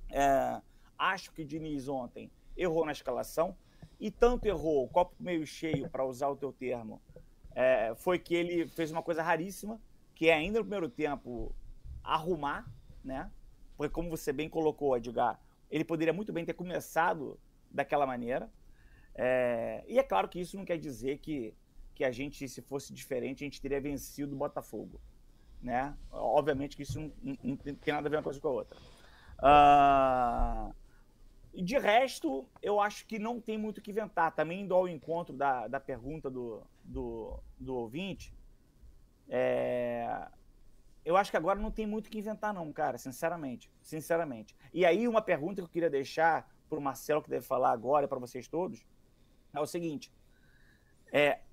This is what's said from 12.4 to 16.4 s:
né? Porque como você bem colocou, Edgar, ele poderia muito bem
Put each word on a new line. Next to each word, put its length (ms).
né? 260
Porque 160
como 180
você 220
bem 160
colocou, 480
Edgar, 440
ele 140
poderia 280
muito 200
bem 120